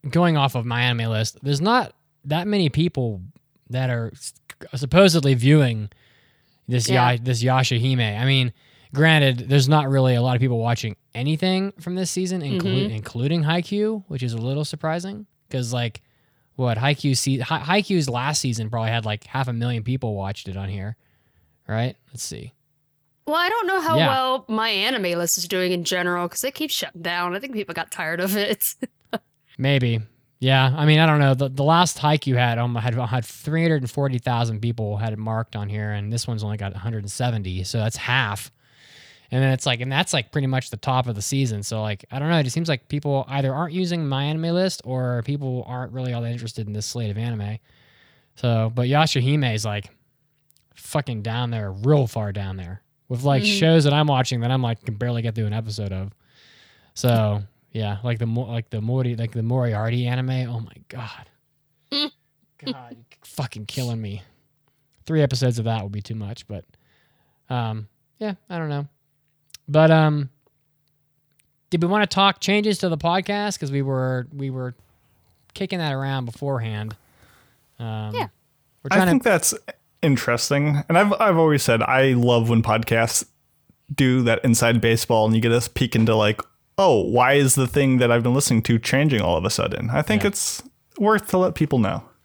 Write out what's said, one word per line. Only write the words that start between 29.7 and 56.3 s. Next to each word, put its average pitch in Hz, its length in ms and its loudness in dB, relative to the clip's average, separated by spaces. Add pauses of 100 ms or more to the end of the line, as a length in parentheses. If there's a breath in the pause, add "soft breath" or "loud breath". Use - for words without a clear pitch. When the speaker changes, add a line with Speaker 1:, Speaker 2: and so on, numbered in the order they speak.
Speaker 1:
Yeah, 131 380 4
I 147 80 2
mean, 151 140 6
I 160 60 6
don't 151 140 4
know. 139 140 6
The, 135 160 0
the 135 140 -4
last 165 340 4
Haikyuu 147 380 0
had, 120 240 2
um, 120 160 -2
had, 113 180 -2
had 117 320 -2
three 160 380 -4
hundred 156 180 2
and 120 80 -6
forty 135 300 -2
thousand 117 420 -2
people 113 360 -4
had 113 160 -4
it 104 40 -8
marked 110 380 -4
on 104 140 -6
here, 104 220 -4
and 104 220 -4
this 117 140 -4
one's 110 160 -4
only 107 140 -4
got 98 180 -6
a - 20 -10
hundred 110 220 -6
and 101 120 -10
seventy, 98 520 -4
so 113 160 -4
that's 110 180 -2
half. 123 540 -2 (800 soft breath)
And 127 100 0
then 135 120 2
it's 127 120 -4
like, 123 160 0
and 131 100 -6
that's, 139 220 0
like, - 180 -2
pretty 143 140 -2
much 131 240 -2
the 113 80 -10
top 127 300 -2
of 117 80 -4
the 101 60 -8
season. 113 420 -2
So, 110 180 -6
like, 104 300 -6
I 127 80 -8
don't 151 100 -2
know. 170 80 4
It 151 60 2
just 127 100 -2
seems 165 160 -4
like 135 200 -4
people 143 380 -2
either 135 280 -2
aren't 160 180 -4
using 175 320 -2
MyAnimeList 160 800 -2
or 123 400 -2
people 135 440 -4
aren't 123 260 -8
really 127 200 -4
all 117 80 -4
that 117 100 -4
interested 113 360 -8
in 104 60 -8
this 107 120 -6
slate 117 240 -6
of 101 80 -4
anime. 110 400 -4 (800 soft breath)
So, 113 400 0
but 123 120 0
Yashahime 139 680 2
is, 107 100 -4
like, 104 240 -6 (840)
fucking 120 480 -6
down 120 260 -2
there, 107 220 -4
real 127 340 4
far 107 280 -4
down 98 240 -4
there, 92 260 -12 (260)
with, 123 140 -4
like, 139 180 4
Speaker 2:
Mm-hmm. 107 180 2
Speaker 1:
shows 160 260 6
that 143 80 4
I'm 151 140 4
watching 127 340 0
that 120 100 0
I'm, 131 100 0
like, 117 220 -2
can 117 120 -4
barely 117 280 -2
get 113 100 -2
through 110 140 -2
an 104 60 -2
episode 107 380 -6
of. 95 200 -6 (840 soft breath)